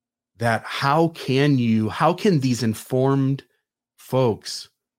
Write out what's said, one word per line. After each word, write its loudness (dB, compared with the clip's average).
that 0
how 0
can 0
you, 2
how 0
can 2
these -2
informed 0
folks -2